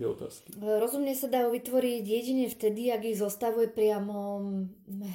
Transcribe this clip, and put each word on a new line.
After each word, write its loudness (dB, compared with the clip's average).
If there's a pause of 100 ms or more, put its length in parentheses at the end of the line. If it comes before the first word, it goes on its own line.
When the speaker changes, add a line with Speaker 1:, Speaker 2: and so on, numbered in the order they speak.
Speaker 1:
tie -2
otázky? -8
Speaker 2:
Rozumne 0
sa -2
dajú 2
vytvoriť 0
jedine 0
vtedy, 0
ak 2
ich -2
zostavuje 2
priamo 0 (760)